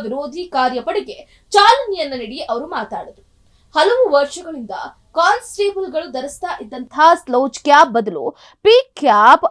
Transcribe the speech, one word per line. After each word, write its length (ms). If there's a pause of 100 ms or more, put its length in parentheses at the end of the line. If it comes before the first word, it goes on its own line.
ವಿರೋಧಿ 440
ಕಾರ್ಯಪಡೆಗೆ 1080
ಚಾಲನೆಯನ್ನ 640
ನೀಡಿ 260
ಅವರು 280
ಮಾತಾಡಿದ್ರು. 840 (280)
ಹಲವು 300
ವರ್ಷಗಳಿಂದ 640 (400)
ಕಾನ್ಸ್‌ಟೇಬಲ್‌ಗಳು 1000
ಧರಿಸ್ತಾ 500
ಇದ್ದಂತಹ 400 (240)
ಸ್ಲೋಚ್ 340
ಕ್ಯಾಪ್ 300
ಬದಲು 460 (280)
ಪೀಕ್ 320
ಕ್ಯಾಪ್ 560